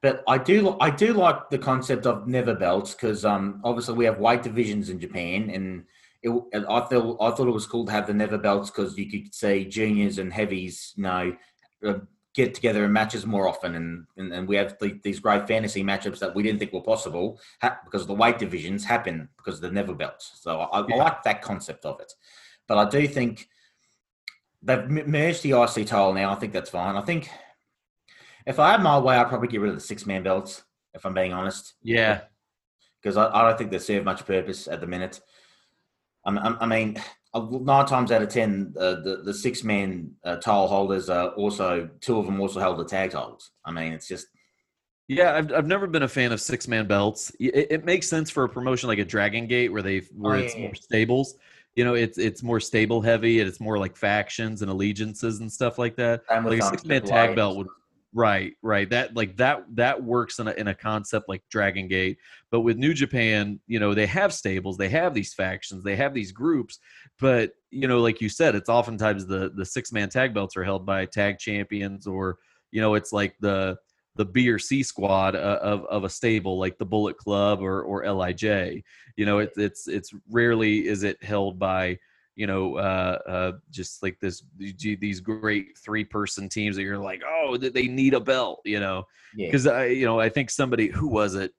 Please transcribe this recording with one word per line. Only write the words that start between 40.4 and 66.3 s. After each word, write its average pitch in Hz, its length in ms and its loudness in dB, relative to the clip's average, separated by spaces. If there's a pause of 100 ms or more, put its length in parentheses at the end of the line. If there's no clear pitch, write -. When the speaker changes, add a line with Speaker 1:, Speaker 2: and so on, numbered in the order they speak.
Speaker 1:
holders 95 400 0
are 90 220 0
also, 95 580 -2 (120)
two 117 180 0
of 101 80 0
them 98 120 -2
also 98 220 -2
held 92 180 0
the 85 60 -4
tag 95 280 -2
titles. 60 380 -10 (140)
I 78 60 -10
mean, 82 240 -6
it's 80 140 -16
just - 180 -12 (840)
Speaker 2:
Yeah, 160 280 4
I've, 156 160 0
I've 147 140 2
never 196 200 2
been 160 180 2
a 127 40 0
fan 123 240 2
of 104 80 -2
six-man 117 460 -2
belts. 101 540 2
Y-, 123 120 2
it, 147 180 4
it 156 140 -2
makes 175 240 0
sense 160 220 -2
for 139 140 0
a 123 40 0
promotion 127 400 -2
like 107 100 2
a 101 60 0
Dragon 104 420 0
Gate 123 240 2
where 101 120 -4
they, 95 180 0 (140)
where 104 220 0
Speaker 1:
Oh, - 20 2
Speaker 2:
it's 123 160 -4
Speaker 1:
yeah, 113 80 -12
Speaker 2:
more - 120 -8
Speaker 1:
yeah. - 60 -16
Speaker 2:
stables. 120 540 2 (420)
You 120 80 4
know, 120 100 2
it's, 117 240 0
it's 110 240 -2
more 117 180 0
stable 110 420 2
heavy, 113 380 4
and 98 80 2
it's - 120 -10
more 110 180 -2
like 92 180 -4
factions 104 680 -2
and 98 80 -4
allegiances 107 680 -2
and 110 120 -10
stuff - 260 -2
like 120 180 -2
that. 117 340 0
Speaker 1:
Same 113 140 2
with, 113 100 2
Speaker 2:
Like 113 80 2
a - 20 4
Speaker 1:
um, 98 60 2
Speaker 2:
six-man 139 320 0
Speaker 1:
Triple 101 160 2
A. 117 80 8
Speaker 2:
tag 110 100 0
belt 101 200 2
would, 98 100 -6 (500)
right, 101 360 2 (100)
right. 101 280 0
That, 120 260 -2
like, 101 220 -2
that, 135 260 2 (100)
that 123 280 2
works 120 360 -2
in 110 80 -4
a, 107 60 -2
in 104 160 -4
a 95 60 -2
concept 107 540 -4
like 95 220 -8
Dragon 98 380 0
Gate. 92 300 0 (340)
But 117 80 4
with 117 160 2
New 143 180 2
Japan, 110 720 2
you 113 140 -2
know, 104 120 2
they 104 140 4
have 185 260 0
stables, 95 460 -4
they 98 120 0
have 165 240 0
these 104 200 -4
factions, 95 480 -6
they 98 140 -2
have 139 180 -2
these 104 160 -4